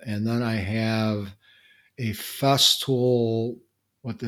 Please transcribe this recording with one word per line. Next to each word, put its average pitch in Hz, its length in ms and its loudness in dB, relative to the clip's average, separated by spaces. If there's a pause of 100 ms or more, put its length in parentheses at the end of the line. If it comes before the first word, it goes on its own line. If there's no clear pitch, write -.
And 107 200 -2
then 117 160 0
I 113 140 0
have 107 800 -2 (640)
a 113 140 -4
Festool, 123 1500 2 (440)
what 113 180 -10
the, 120 80 -6